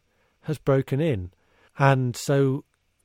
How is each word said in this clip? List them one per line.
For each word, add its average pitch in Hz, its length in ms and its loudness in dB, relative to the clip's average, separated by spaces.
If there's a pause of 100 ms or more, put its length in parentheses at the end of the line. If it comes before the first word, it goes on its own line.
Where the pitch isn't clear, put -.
(440)
has 117 140 -6
broken 135 440 0
in, 104 300 -2 (460)
and 131 380 2
so 139 480 0 (420)